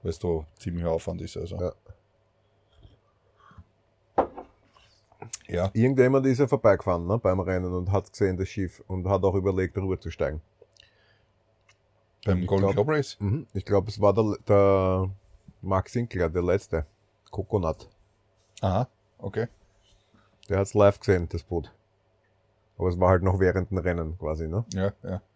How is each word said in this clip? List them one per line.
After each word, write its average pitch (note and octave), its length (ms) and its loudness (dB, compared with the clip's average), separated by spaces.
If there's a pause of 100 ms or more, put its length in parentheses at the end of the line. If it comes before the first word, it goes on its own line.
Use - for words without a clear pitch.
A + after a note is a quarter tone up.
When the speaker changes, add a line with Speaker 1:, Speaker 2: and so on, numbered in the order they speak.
Speaker 1:
Weil F2+ 60 -6
es E2+ 100 -6
da E2 280 -4 (120)
ziemlich E2+ 280 -6
Aufwand E2+ 340 -4
ist, F2+ 160 -12
also. F2+ 240 -10
Speaker 2:
Ja. F2+ 120 -4 (3750)
Speaker 1:
Ja. F2+ 240 -2
Speaker 2:
Irgendjemand C3+ 540 4
ist B2+ 120 2
ja C#3 80 2
vorbeigefahren, F#2+ 600 2
ne, G#2 120 0
beim F#2+ 220 0
Rennen F2+ 320 -2
und F2+ 180 -4
hat G2 220 0
gesehen, F#2+ 240 0
das F#2 120 -4
Schiff, - 380 -8
und F#2 220 -6
hat F#2+ 160 2
auch F#2+ 100 4
überlegt, F#2 420 -2
darüber F#2+ 220 -4
zu E2+ 120 -12
steigen. D2+ 300 -4 (1800)
Speaker 1:
Beim F#2 180 2
Speaker 2:
Ich F2 40 -2
Speaker 1:
Golden G2 180 2
Speaker 2:
glaub, G2 100 2
Speaker 1:
Globe B2+ 200 0
Race? C#3+ 260 -4
Speaker 2:
mhm, G#2+ 340 -2
ich F#2+ 100 -6
glaub, G2 240 0
es G#2+ 120 -10
war G2+ 120 6
der, G#2 240 2 (100)
der F#2+ 640 4 (520)
Max F#2+ 300 -2
Sinclair, G2+ 360 -2
der F2 140 -2
letzte. F2 440 -2 (440)
Coconut. F#2 580 -4 (720)
Speaker 1:
Aha, G2+ 280 0 (300)
okay. G#2 300 -6 (1000)
Speaker 2:
Der F#2+ 100 0
hat's G2 160 -2
live G2+ 240 6
gesehen, F2+ 320 2
das F2 120 -8
Boot. E2 300 -6 (1080)
Aber F2+ 100 0
es F2 100 -2
war F2+ 120 6
halt F2+ 120 6
noch F#2 180 2
während F#2 300 2
dem F#2 80 -2
Rennen E2+ 400 -4
quasi, D#2 300 -6
ne? G2 240 -4
Speaker 1:
Ja, F#2+ 200 -2 (100)
ja. F#2 200 -10 (140)